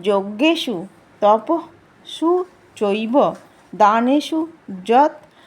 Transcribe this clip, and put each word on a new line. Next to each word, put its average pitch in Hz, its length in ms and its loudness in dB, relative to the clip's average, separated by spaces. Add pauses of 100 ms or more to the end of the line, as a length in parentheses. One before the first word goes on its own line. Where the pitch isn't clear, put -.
যজ্ঞেষু 208 840 -2 (340)
তপঃসু 320 1200 -2 (300)
চৈব 220 400 -2 (600)
দানেষু 247 720 2 (380)
যৎ 277 280 4 (340)